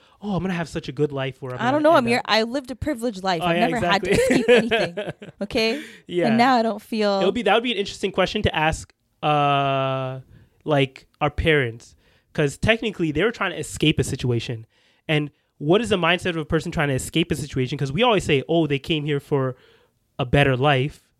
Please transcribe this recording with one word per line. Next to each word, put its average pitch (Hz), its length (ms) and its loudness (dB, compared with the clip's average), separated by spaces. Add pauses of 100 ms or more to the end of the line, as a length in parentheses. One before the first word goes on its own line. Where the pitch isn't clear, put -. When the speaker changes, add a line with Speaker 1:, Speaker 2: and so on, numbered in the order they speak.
(200)
Speaker 1:
"Oh, 208 140 -4
I'm 170 80 -2
gonna 190 120 -4
have 165 140 -4
such - 200 -10
a 143 40 -8
good 143 200 0
life 135 280 -6
where 127 140 -10
I'm 123 60 -8
Speaker 2:
I 233 100 0
don't 302 120 2
Speaker 1:
gonna 311 120 6
Speaker 2:
know, - 20 6
Speaker 1:
end 254 120 4
Speaker 2:
Amir. 240 100 2
Speaker 1:
up"? - 80 -4
Speaker 2:
I 220 160 2
lived 247 300 -4
a - 40 -12
privileged 233 460 -4
life. 185 200 0
Speaker 1:
Oh, 175 40 0
Speaker 2:
I've 170 100 2
Speaker 1:
yeah, 220 120 4
Speaker 2:
never - 180 -2
had 196 180 2
to - 60 0
Speaker 1:
exactly. 466 260 4
Speaker 2:
escape 453 120 2 (240)
anything. 180 260 0 (220)
Speaker 1:
<laughs> - 220 -14
Speaker 2:
Okay? 226 380 -2 (280)
Speaker 1:
Yeah. 175 200 0
Speaker 2:
And 226 100 4
now 254 180 6
I 226 60 2
don't 214 200 -4
feel 202 380 0
Speaker 1:
It'll 190 120 2
be, 247 100 -2
that 196 120 4
would 233 80 4
be 247 100 0
an 185 60 -4
interesting 196 340 -6
question 196 300 -2
to 202 120 0
ask, 156 380 -2 (300)
uh, 135 1000 0 (440)
like, 139 420 0 (140)
our 147 100 0
parents, 139 640 -2 (380)
'cause 147 260 -2
technically 214 540 0
they 147 100 -2
were 226 100 0
trying 196 200 -4
to 156 60 -10
escape 147 420 -2
a 131 40 0
situation. 120 640 -4 (420)
And 151 220 -2 (280)
what 170 220 2
is 233 100 -4
the 208 60 2
mindset 175 340 0
of 165 80 -4
a 156 60 -4
person 160 280 -2
trying 147 160 0
to 139 60 0
escape 160 360 -2
a 165 60 -2
situation? 135 420 -4
'Cause 135 140 -4
we 170 100 0
always 226 220 2
say, 139 240 2
"Oh, 165 180 2
they 143 140 0
came 151 240 -4
here 143 160 -2
for 131 360 -2 (640)
a 139 80 -2
better 139 300 4
life." 139 520 0 (120)